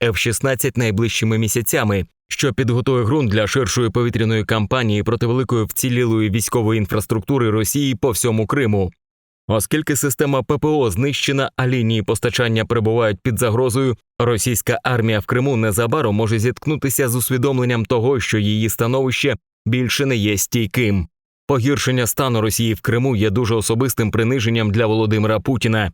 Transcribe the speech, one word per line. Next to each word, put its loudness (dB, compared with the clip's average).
Ф 2
шістнадцять -2
найближчими 0
місяцями, 0
що -2
підготує 0
ґрунт 0
для 2
ширшої 0
повітряної 0
кампанії 0
проти -2
великої 0
вцілілої 0
військової 0
інфраструктури -2
Росії 0
по 0
всьому 0
Криму. 0
Оскільки -2
система 0
П -2
П -2
О 2
знищена, -2
а 0
лінії 0
постачання 0
перебувають 0
під 0
загрозою, 2
російська 0
армія 0
в -4
Криму 0
незабаром 0
може 0
зіткнутися -2
з -2
усвідомленням 0
того, 2
що -2
її 0
становище 0
більше 0
не 0
є 0
стійким. 0
Погіршення 0
стану 0
Росії 0
в -6
Криму 0
є 2
дуже 0
особистим 0
приниженням 0
для 2
Володимира 2
Путіна. -2